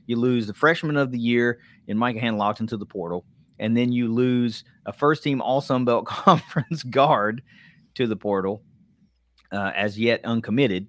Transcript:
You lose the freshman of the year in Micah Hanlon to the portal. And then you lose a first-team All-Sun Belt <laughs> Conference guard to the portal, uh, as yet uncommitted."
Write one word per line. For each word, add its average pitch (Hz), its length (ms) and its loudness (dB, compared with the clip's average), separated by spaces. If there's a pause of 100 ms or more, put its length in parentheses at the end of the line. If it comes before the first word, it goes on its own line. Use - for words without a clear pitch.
You 120 100 0
lose 120 300 2
the 104 60 -8
freshman 156 440 2
of 135 140 0
the 123 80 -4
year 120 400 2 (280)
in 104 100 -2
Micah 117 220 0
Hanlon 107 480 -2
to 113 100 -6
the 101 80 -10
portal. 87 400 -6 (340)
And 110 180 0
then 123 140 2
you 120 200 0
lose 120 520 0 (240)
a 104 60 -10
first-team 147 480 0
All-Sun 131 440 0
Belt 120 200 2
<laughs> - 20 -14
Conference - 760 0
guard 127 600 2 (520)
to 127 120 0
the 110 80 -2
portal, 98 480 -2 (880)
uh, 98 240 -4
as 101 240 -2
yet 117 260 2
uncommitted." 110 640 0